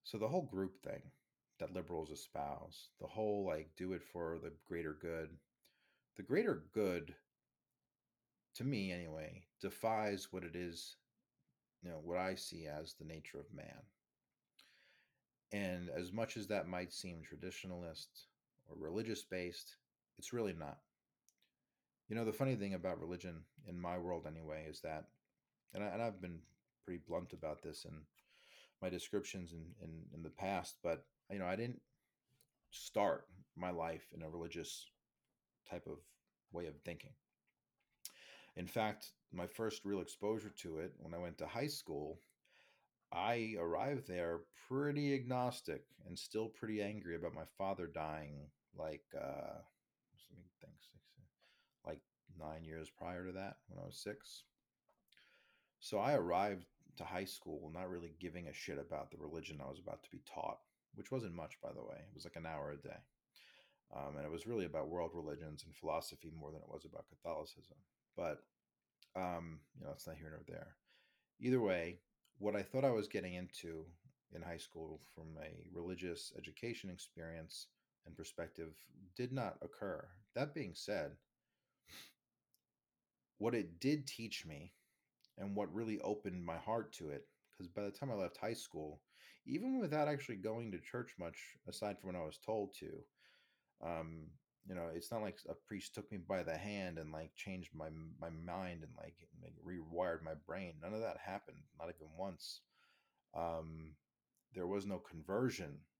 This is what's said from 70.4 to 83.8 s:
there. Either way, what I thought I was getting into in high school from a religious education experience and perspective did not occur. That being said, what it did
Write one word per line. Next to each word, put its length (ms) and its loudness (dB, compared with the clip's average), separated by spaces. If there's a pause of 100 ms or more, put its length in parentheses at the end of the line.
there. 260 -8 (640)
Either 220 8
way, 400 6 (380)
what 180 6
I 60 4
thought 220 4
I 60 10
was 160 6
getting 280 0
into 500 -4 (500)
in 80 -4
high 140 -2
school 440 -8 (140)
from 260 -8
a 320 -8
religious 640 -2
education 540 -4
experience 800 -8 (380)
and 100 -10
perspective 580 -4 (420)
did 160 0
not 300 2
occur. 420 -2 (300)
That 180 2
being 220 -2
said, 380 0 (2250)
what 160 6
it 240 2
did 300 4